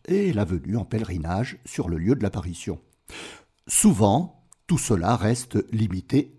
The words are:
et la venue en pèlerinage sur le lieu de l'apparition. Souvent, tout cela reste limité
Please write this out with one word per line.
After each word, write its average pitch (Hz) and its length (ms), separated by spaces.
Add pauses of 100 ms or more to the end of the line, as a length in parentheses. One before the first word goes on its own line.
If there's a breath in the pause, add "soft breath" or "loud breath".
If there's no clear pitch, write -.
et 196 260
la 104 120
venue 87 320
en 104 80
pèlerinage 90 800
sur - 240
le 85 80
lieu 98 200
de 107 80
l'apparition. 87 560 (880 loud breath)
Souvent, 123 800 (180)
tout 170 120
cela 98 360
reste 113 420 (160)
limité 110 680